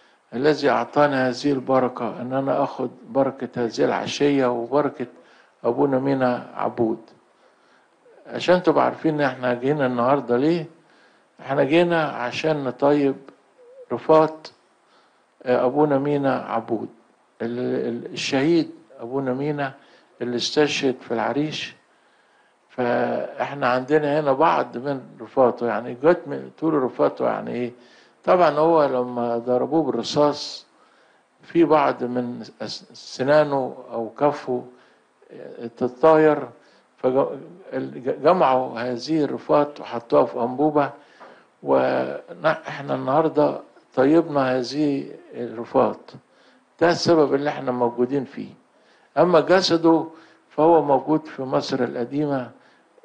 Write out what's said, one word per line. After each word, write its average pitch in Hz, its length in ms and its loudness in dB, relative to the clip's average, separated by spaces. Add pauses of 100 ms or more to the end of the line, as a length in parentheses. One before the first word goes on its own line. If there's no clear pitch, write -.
(340)
الذي 135 360 2
أعطانا 131 600 2
هذه 143 220 -2
البركة، 127 720 -2
أن 123 120 -8
أنا 135 300 0
أخذ 127 260 -6 (200)
بركة 123 560 -2
هذه 127 200 -2
العشية 135 600 0
وبركة 123 640 -2 (560)
أبونا 131 360 0
مينا 131 560 0
عبود. 113 440 -2 (1300)
عشان 175 360 2
تبقوا 143 180 4
عارفين 123 320 0
إن 147 80 0
إحنا 127 320 0
جينا 135 320 0
النهاردة 123 520 2
ليه، 156 280 0 (720)
إحنا 139 240 -2
جينا 165 460 2
عشان 127 540 -4
نطيب 139 520 2 (760)
رفات، 156 560 2 (960)
آه، 123 220 2
أبونا 143 320 2
مينا 139 380 0
عبود، 110 540 -6 (520)
ال-، 123 460 -4
ال-، 120 260 -8
الشهيد - 580 0 (280)
أبونا 127 340 -4
مينا 143 400 -4 (480)
اللي 120 140 -4
استشهد 135 680 0
في - 120 -8
العريش. 120 600 -4 (960)
فإحنا 123 1000 -4
عندنا 143 520 0
هنا 139 140 2
بعض 139 440 0
من 131 240 -6 (200)
رفاته، 120 460 0
يعني 117 260 -4 (100)
جت 170 240 6
من 131 220 -10 (100)
طول 156 140 0
رفاته، 139 520 0
يعني 110 260 -4
إيه؟ 120 200 -6 (520)
طبعا 180 260 4
هو 151 360 4
لما 123 520 -2
ضربوه 123 460 0
بالرصاص 143 840 -2 (800)
في 170 200 2
بعض 143 400 2
من 123 400 -6 (180)
أس-، - 320 -12
سنانه 139 840 0 (160)
أو 113 180 -6
كفه، 135 560 -2 (640)
آه، - 360 -14
تتطاير، 143 840 2 (480)
فج-، 131 300 0 (460)
ال-، 135 300 -10
ج-، 135 200 -6
جمعوا 131 560 2
هذه 127 440 -4
الرفات 147 580 0
وحطوها 131 440 0
في - 140 -6
أنبوبة، 139 520 0 (720)
وإحنا 139 1300 -2
النهاردة 139 680 0 (340)
طيبنا 139 640 2
هذه 139 520 -2 (220)
الرفات. 117 800 -2 (680)
ده 170 80 4
السبب 156 440 4
اللي 143 160 0
إحنا 139 220 -6
موجودين 123 540 0
فيه. 104 240 -12 (680)
أما 170 220 6
جسده 165 640 4 (440)
فهو 160 320 4
موجود 143 440 0
في - 180 -12
مصر 135 400 -2
القديمة، 131 680 -4 (540)